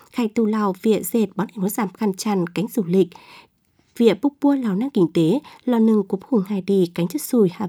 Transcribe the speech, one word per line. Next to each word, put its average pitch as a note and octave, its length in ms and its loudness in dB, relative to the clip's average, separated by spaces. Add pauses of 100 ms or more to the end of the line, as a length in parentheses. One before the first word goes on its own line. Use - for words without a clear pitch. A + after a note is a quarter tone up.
(120)
khai A#3+ 160 -2
tu A3+ 180 0
lao G#3+ 360 -2
viện G#3+ 220 0
dệt A3 320 0
bón F#3 180 -4
hình G3 160 -2
giảm G#3+ 200 -4
khăn G3 240 -4
chăn, F#3+ 340 -2
cánh E3+ 200 -4
du - 160 -4
lịch. F3 240 2 (880)
Viện A3+ 240 4
búc C#4+ 200 -2
bua C#4+ 140 2
lao A#3 200 -2
năng A#3+ 140 -4
kinh F3+ 240 2
tế, E3+ 260 2 (260)
lo A#3+ 140 2
nâng A3 240 4
cúp G3 260 -6
hùng G#3+ 180 2
hai G3+ 140 -4
đi, F3+ 340 0
cánh F3 120 -2
chất D4+ 140 -6
sùi G#3+ 320 2
hạ G3+ 160 -8